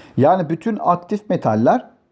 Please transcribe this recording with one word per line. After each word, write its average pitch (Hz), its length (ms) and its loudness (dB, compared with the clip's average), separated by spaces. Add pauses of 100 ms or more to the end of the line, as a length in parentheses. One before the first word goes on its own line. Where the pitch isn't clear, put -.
(160)
Yani 156 320 2
bütün 208 320 -4
aktif 175 500 -4
metaller 156 600 0 (220)